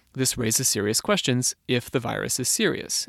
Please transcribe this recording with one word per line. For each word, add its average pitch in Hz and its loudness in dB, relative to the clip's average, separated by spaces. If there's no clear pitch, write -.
This 131 -2
raises 117 0
serious 104 0
questions 127 2
if 123 0
the 135 0
virus 101 -2
is 127 -2
serious. - 0